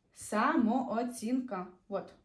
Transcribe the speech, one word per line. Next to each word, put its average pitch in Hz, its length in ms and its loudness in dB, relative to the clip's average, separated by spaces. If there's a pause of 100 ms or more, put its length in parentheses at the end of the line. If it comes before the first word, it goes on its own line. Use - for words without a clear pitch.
(140)
самооцінка. 233 1500 0 (220)
От. 190 240 -6 (120)